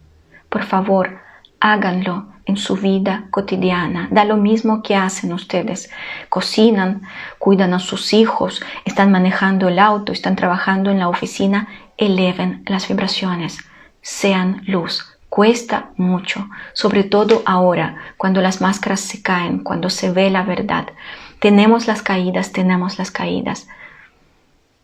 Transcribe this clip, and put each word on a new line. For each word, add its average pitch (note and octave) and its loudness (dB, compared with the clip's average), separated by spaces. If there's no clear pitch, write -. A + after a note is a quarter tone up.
Por G#3 -4
favor, F#3+ 0
háganlo F#3+ 0
en G3 0
su - -2
vida G3 0
cotidiana. F3+ -2
Da G#3 4
lo G#3+ 2
mismo A3 2
que G#3 0
hacen F#3+ -2
ustedes. - -6
Cocinan, G3 2
cuidan F#3 4
a F3+ 0
sus - -6
hijos, A3 2
están G3 4
manejando F#3 2
el F3 2
auto, G3+ 4
están F#3 -2
trabajando F#3+ 0
en G3 2
la F3 2
oficina. G3 -2
Eleven F#3 0
las F#3+ -4
vibraciones. F#3 -4
Sean F#3+ 0
luz. F3 -4
Cuesta A3 0
mucho, F#3 -2
sobre G3+ 2
todo G#3 2
ahora, F3+ 2
cuando F#3+ 2
las F#3 0
máscaras G3 0
se - -10
caen, F3+ -2
cuando F3+ -4
se F#3 -2
ve F#3+ 4
la F#3 2
verdad. F3+ -4
Tenemos G#3+ 6
las G#3+ -2
caídas, F#3 -2
tenemos F#3 0
las F#3 -6
caídas. - -6